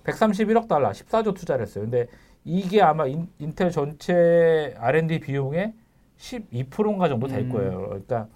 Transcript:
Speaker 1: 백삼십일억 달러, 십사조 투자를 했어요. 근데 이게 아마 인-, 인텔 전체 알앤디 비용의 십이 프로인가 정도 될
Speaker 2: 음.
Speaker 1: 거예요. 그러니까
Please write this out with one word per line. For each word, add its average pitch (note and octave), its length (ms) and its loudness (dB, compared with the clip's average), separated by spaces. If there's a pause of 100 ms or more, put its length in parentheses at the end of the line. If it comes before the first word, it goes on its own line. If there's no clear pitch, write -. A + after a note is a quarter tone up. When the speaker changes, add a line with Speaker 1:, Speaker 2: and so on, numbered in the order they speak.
Speaker 1:
백삼십일억 A3 640 0
달러, C3 240 2
십사조 A3 400 -2
투자를 D3 300 -4
했어요. G2+ 220 -8
근데 A#2+ 220 0 (380)
이게 F#3 380 0
아마 D#3 240 4
인-, D#3 220 -4 (100)
인텔 E3 320 -2
전체 E3 1080 2
알앤디 D#3+ 420 0
비용의 D3 540 -4 (420)
십이 E3 540 -10
프로인가 G3+ 380 0
정도 C3 180 -2
될 C3+ 140 -4
Speaker 2:
음. B2+ 120 -4
Speaker 1:
거예요. F#2+ 360 -4
그러니까 G#2 480 -6